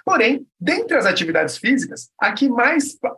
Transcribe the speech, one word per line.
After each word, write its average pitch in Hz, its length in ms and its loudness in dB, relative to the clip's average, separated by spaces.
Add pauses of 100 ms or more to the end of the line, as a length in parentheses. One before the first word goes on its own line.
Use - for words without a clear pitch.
Porém, 277 400 2 (120)
dentre 339 380 -2
as 240 80 2
atividades 165 540 0
físicas, - 500 -2 (100)
a 214 140 0
que 277 160 0
mais 269 500 0
pa-, - 200 -6